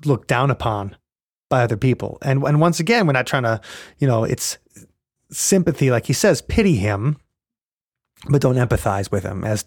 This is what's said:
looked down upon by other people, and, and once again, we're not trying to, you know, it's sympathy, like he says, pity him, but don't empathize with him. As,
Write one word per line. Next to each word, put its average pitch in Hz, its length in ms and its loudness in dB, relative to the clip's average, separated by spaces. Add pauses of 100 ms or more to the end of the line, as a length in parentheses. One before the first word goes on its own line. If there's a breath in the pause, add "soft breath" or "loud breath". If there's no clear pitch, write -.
looked 131 220 0
down 135 220 2
upon 104 460 -4 (540)
by 131 120 4
other 117 140 0
people, 117 460 -2
and, 139 200 0
and 147 180 2
once 170 200 2
again, 208 260 2
we're 147 60 4
not 127 140 0
trying 135 160 0
to, 113 180 0 (380 loud breath)
you 143 80 0
know, 113 180 2
it's - 320 -4 (760)
sympathy, 165 600 0
like 117 160 0
he 139 80 -2
says, 185 260 2
pity 196 360 2
him, 104 420 -2 (1120)
but 139 100 2
don't 127 140 2
empathize 110 560 -2
with 98 140 -2
him. 98 200 -8
As, 107 220 -4